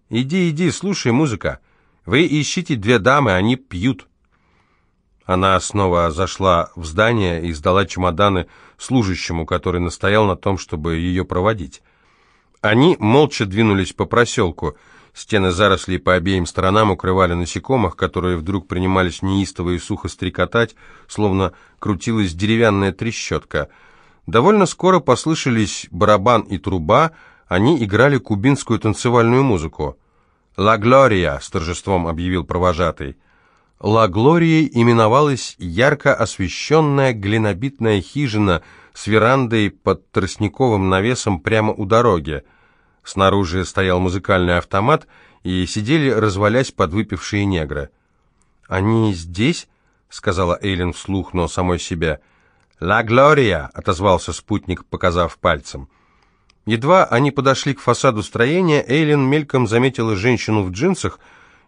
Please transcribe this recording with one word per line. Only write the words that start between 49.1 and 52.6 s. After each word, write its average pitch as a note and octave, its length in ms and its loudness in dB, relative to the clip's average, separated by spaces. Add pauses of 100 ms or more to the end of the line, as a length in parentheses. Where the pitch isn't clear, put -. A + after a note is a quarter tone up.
здесь?» — F2+ 520 -4 (420)
сказала F2 540 -2
Эйлин F2+ 300 -2
вслух, F#2+ 420 -6
но E2+ 140 -2
самой F2+ 320 -2
себе. D#2+ 400 -4 (600)